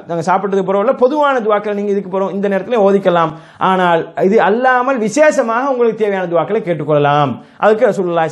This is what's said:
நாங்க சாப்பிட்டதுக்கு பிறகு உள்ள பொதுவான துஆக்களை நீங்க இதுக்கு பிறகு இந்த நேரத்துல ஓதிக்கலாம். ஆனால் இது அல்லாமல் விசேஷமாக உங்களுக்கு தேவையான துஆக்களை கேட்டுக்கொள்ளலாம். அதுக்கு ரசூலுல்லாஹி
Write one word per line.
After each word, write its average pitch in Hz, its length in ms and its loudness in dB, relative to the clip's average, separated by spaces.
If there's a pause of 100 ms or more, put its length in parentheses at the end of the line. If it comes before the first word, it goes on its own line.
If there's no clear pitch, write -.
நாங்க 170 260 -4
சாப்பிட்டதுக்கு 196 300 -2
பிறகு 190 160 -2
உள்ள 226 140 0
பொதுவான 269 460 2
துஆக்களை 208 360 -2
நீங்க 202 160 -4
இதுக்கு 196 200 -4
பிறகு 190 220 -4
இந்த 196 160 -4
நேரத்துல 196 280 -2
ஓதிக்கலாம். 190 540 2 (280)
ஆனால் 175 540 0 (100)
இது 196 180 2
அல்லாமல் 247 580 0
விசேஷமாக 254 720 0
உங்களுக்கு 233 340 0
தேவையான 190 220 -2
துஆக்களை 170 340 -2
கேட்டுக்கொள்ளலாம். 147 720 2 (260)
அதுக்கு 220 300 2
ரசூலுல்லாஹி 170 460 -2